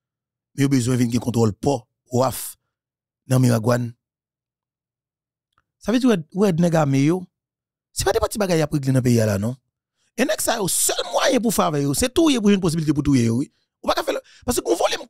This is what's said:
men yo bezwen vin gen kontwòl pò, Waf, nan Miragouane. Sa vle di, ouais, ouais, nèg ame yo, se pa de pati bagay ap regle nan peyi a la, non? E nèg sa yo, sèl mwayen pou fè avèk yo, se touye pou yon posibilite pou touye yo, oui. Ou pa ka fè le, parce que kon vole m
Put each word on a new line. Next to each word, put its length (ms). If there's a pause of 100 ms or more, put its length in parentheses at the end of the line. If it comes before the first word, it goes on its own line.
(560)
men 100
yo 80
bezwen 240
vin 160
gen 80
kontwòl 320
pò, 220 (340)
Waf, 460 (720)
nan 140
Miragouane. 480 (1900)
Sa 160
vle 80
di, 80
ouais, 80 (160)
ouais, 240
nèg 240
ame 240
yo, 140 (720)
se 140
pa 80
de 80
pati 180
bagay 240
ap 80
regle 220
nan 100
peyi 160
a 80
la, 80
non? 160 (640)
E 80
nèg 160
sa 160
yo, 80
sèl 320 (140)
mwayen 340
pou 80
fè 160
avèk 160
yo, 80
se 160
touye 320
pou 80
yon 140
posibilite 340
pou 80
touye 220
yo, 160
oui. 80 (320)
Ou 80
pa 80
ka 80
fè 100
le, 60 (240)
parce 100
que 80
kon 160
vole 160
m 120